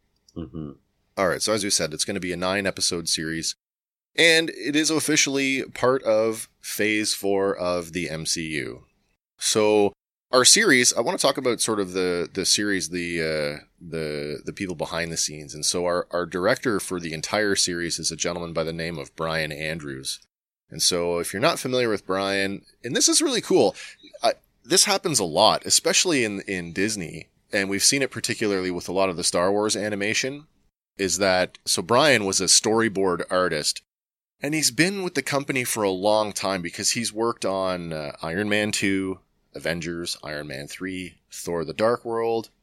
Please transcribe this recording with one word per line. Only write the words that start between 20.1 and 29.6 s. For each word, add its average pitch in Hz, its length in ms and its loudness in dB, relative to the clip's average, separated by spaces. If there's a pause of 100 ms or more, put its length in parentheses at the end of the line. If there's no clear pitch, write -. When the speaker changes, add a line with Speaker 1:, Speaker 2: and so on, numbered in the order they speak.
Speaker 2:
And 78 100 -10
so 87 380 2
if 85 160 -4
you're 98 80 -6
not 165 160 2
familiar 127 320 0
with 101 160 -4
Brian, 98 560 -2 (200)
and 123 140 -4
this 294 140 4
is 320 100 2
really 269 220 0
cool, 113 340 4 (460)
I, 113 100 4 (320)
this 147 220 4
happens 196 320 4
a 104 60 2
lot, 85 420 4
especially 156 580 4
in, 101 240 -2
in 87 240 -4
Disney, 92 560 -4 (240)
and 98 160 0
we've 98 160 0
seen 139 160 2
it 131 100 -2
particularly 101 600 -2
with 87 180 -6
a 92 40 -6
lot 95 180 2
of 85 80 -6
the 85 60 -2
Star 92 280 2
Wars 104 240 0